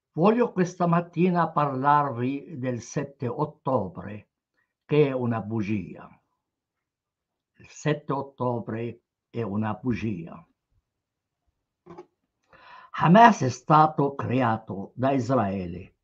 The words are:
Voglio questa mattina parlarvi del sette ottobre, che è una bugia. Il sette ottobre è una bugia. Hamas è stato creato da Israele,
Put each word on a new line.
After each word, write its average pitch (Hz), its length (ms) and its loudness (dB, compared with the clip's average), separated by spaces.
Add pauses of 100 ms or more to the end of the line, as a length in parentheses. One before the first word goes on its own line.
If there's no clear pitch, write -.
(140)
Voglio 226 380 2
questa 175 360 0
mattina 170 640 2
parlarvi 139 1080 0
del 123 240 -4
sette - 460 -8
ottobre, 107 1000 -6 (560)
che 147 220 4
è 135 40 -2
una 120 300 -2
bugia. 101 680 -6 (1500)
Il - 100 -20
sette 147 440 -6
ottobre 120 880 -6 (280)
è 120 120 -8
una 107 320 -4
bugia. 107 680 -6 (2500)
Hamas 208 420 8
è 131 80 0
stato 151 680 2
creato 113 800 -4
da 131 160 -2
Israele, 98 920 -4